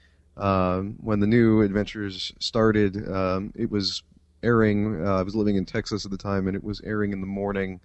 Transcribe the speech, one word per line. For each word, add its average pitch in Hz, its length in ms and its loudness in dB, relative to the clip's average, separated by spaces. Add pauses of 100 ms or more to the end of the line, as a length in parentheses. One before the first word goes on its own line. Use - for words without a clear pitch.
(360)
Um, 95 680 0
when 107 180 0
the 101 80 4
New 113 340 6
Adventures 101 800 -2
started, 107 720 2
um, 95 440 -2
it 113 160 -4
was 101 320 -4 (400)
airing, 107 640 2
uh, 98 100 2
I 95 60 2
was 101 140 -4
living 104 220 2
in 92 80 0
Texas 104 400 -6
at 98 60 -10
the 95 60 -6
time, 98 300 -2
and 95 80 -2
it - 80 -6
was 104 180 -8
airing 104 300 -2
in 95 100 -6
the 95 60 -6
morning 98 580 -4